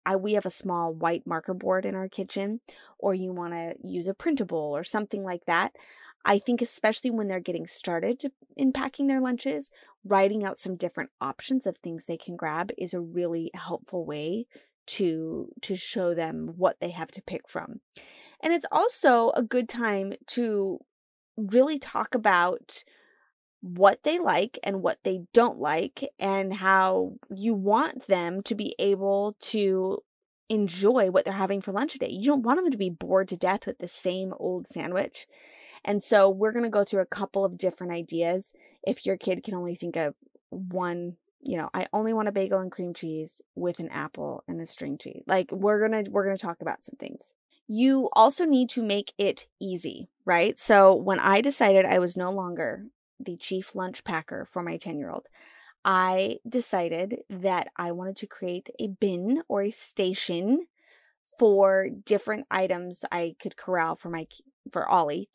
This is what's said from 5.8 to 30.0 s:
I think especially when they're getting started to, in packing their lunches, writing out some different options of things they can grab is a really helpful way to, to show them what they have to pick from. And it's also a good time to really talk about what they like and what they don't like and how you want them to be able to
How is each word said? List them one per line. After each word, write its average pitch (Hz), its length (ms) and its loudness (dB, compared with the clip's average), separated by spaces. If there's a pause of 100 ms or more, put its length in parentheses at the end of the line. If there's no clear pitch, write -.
I 202 120 6
think 240 240 0
especially 233 480 0
when 220 180 -2
they're 185 120 -2
getting 175 260 -6
started 185 540 -4
to, 285 120 -6 (240)
in 269 160 2
packing 269 360 -2
their 269 140 2
lunches, 269 500 -4 (320)
writing 202 400 4
out - 160 -4
some 190 160 -6
different 170 340 -6 (100)
options 247 460 -4
of 175 120 -4
things 165 280 -10
they 170 120 -6
can 175 180 -12
grab 165 420 -4
is 180 160 -8
a 175 80 -4
really 170 540 -4
helpful 170 500 -8
way 160 400 -6 (420)
to, 160 640 -2 (100)
to 196 140 -6
show 180 380 -2
them 160 420 -6
what 180 240 2
they 175 120 -6
have 170 200 -10
to 196 100 -16
pick - 280 -10
from. - 300 -10 (640)
And 320 120 2
it's 339 180 0
also 269 600 4
a - 100 0
good 240 260 0
time 202 460 -2 (140)
to 208 520 -2 (560)
really 247 440 4
talk - 340 -6
about 185 720 2 (800)
what 185 420 4
they 320 160 2
like 196 440 0
and 196 180 -4
what - 220 0
they 185 200 -4 (100)
don't 233 260 4
like 156 480 -4 (120)
and 196 340 -2
how 190 600 2 (160)
you 202 240 -2
want 208 540 0
them 180 360 0
to 220 120 -4
be 202 240 -6
able 196 600 0
to 190 640 0 (460)